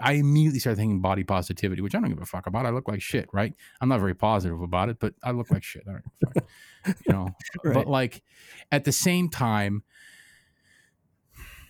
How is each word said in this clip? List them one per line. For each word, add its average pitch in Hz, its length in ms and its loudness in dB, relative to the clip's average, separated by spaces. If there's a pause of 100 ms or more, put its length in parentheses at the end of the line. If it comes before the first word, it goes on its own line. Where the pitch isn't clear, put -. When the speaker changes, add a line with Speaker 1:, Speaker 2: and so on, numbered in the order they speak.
Speaker 1:
I 139 120 4
immediately 147 440 4
start 117 180 0
thinking 104 240 2
body 95 220 2
positivity, 92 600 -2
which 98 120 -4
I 214 60 2
don't 220 80 0
give - 120 -4
a 87 60 -10
fuck 90 220 -8
about. 113 180 -2
I 117 40 0
look 123 180 -4
like 104 120 -4
shit, - 320 -4
right? 101 220 0 (260)
I'm 123 80 2
not 127 120 4
very 95 160 2
positive 95 440 0
about 90 280 0
it, 117 100 -6
but - 240 -4
I 123 80 -6
look 120 220 -4
like - 100 0
shit. - 260 -16
I 98 40 -10
don't 80 120 -12
give - 320 -2
a - 40 0 (480)
fuck, 190 140 0
<laughs> - 40 -8
you 311 60 4
know. 175 160 0 (340)
Speaker 2:
Right. 147 120 0
Speaker 1:
But, 131 120 2
like, 131 380 -2 (480)
at 143 100 2
the 147 80 0
same 180 380 2
time, 104 560 0 (1900)